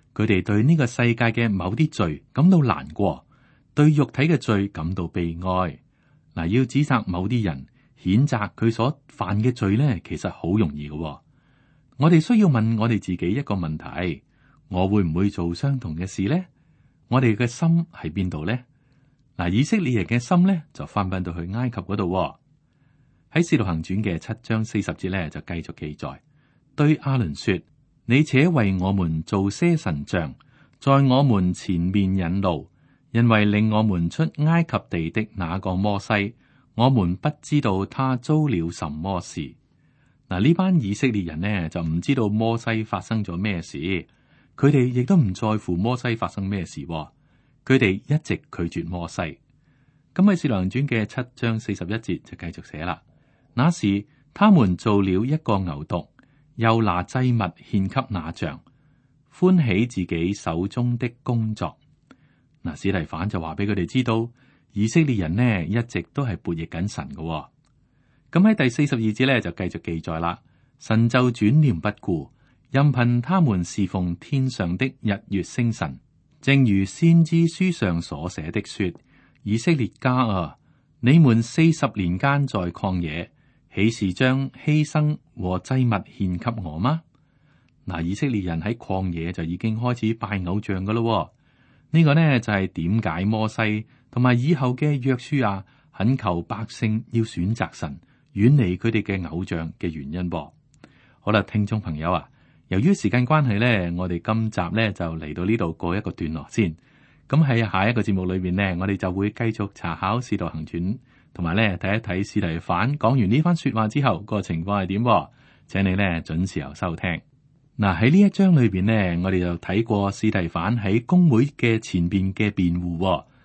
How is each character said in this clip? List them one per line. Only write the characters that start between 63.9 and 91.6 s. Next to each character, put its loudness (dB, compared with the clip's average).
道， -2
以 0
色 2
列 2
人 -2
呢， 2
一 -2
直 -6
都 -4
係 -4
悖 -6
逆 -6
緊 -6
神 -8
嘅 -12
喎。 -8
噉 4
喺 6
第 2
四 2
十 -2
二 -2
節 2
呢， 4
就 -4
繼 -6
續 -6
記 -6
載 -6
啦。 -2
「神 2
就 4
轉 2
念 4
不 -4
顧， -4
任 4
憑 2
他 0
們 4
侍 -2
奉 -2
天 -2
上 -2
的 0
日 -2
月 0
星 -2
辰， -6
正 4
如 4
先 4
知 0
書 0
上 0
所 -8
寫 -8
的 -2
說： -4
以 -2
色 0
列 0
家 0
啊， 0
你 6
們 6
四 2
十 0
年 0
間 0
在 -4
曠 -2
野， -6
豈 2
是 -2
將 0
犧 2
牲 0
和 -4
祭 0
物 2
獻 -2
給 -6
我 -8
嗎？」 -2
嗱， -6
以 -4
色 -2
列 -2
人 -4
喺 -4
曠 -4
野 -6
就 -8
已 -4
經 -2
開 -2
始 0
拜 -4
偶 -2
像 -4
㗎 -2
咯 0